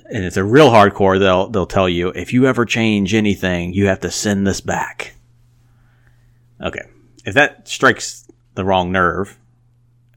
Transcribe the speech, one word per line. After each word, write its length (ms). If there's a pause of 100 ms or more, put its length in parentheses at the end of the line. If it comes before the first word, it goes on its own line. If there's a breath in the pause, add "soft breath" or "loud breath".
(120)
and 140
if 80
they're 100
real 280
hardcore, 480
they'll, 300
they'll 180
tell 200
you, 220
"If 240
you 140
ever 180
change 480
anything, 600
you 140
have 120
to 100
send 380
this 120
back." 540 (1500)
Okay. 220 (440)
If 100
that 320
strikes 600 (280)
the 100
wrong 260
nerve, 460 (800)